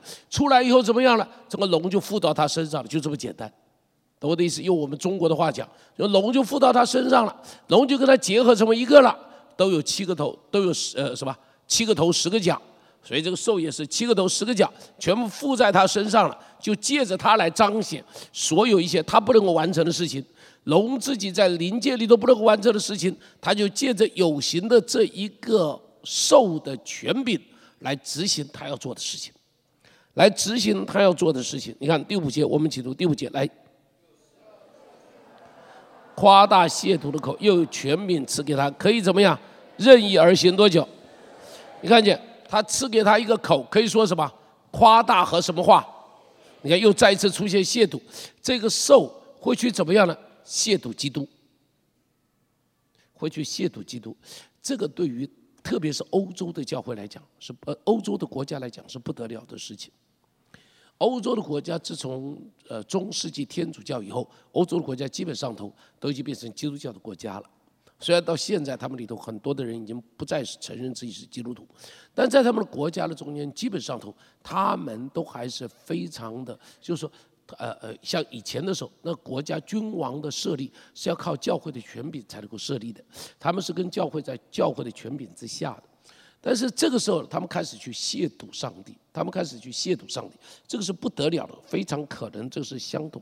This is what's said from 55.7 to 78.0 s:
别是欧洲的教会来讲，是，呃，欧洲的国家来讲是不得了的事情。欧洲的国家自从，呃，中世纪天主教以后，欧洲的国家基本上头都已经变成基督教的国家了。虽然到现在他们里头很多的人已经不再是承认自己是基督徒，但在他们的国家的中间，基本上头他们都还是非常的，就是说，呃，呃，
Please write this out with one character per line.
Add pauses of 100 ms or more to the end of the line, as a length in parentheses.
别
是
欧
洲
的
教
会
来
讲， (160)
是， (100)
呃， (120)
欧
洲
的
国
家
来
讲
是
不
得
了
的
事
情。 (1080)
欧
洲
的
国
家
自
从， (300)
呃，
中
世
纪
天
主
教
以
后， (220)
欧
洲
的
国
家
基
本
上
头 (240)
都
已
经
变
成
基
督
教
的
国
家
了。 (500)
虽
然
到
现
在
他
们
里
头
很
多
的
人
已
经 (140)
不
再
是
承
认
自
己
是
基
督
徒， (460)
但
在
他
们
的
国
家
的
中
间，
基
本
上
头 (260)
他
们
都
还
是
非
常
的， (220)
就
是
说， (460)
呃， (100)
呃，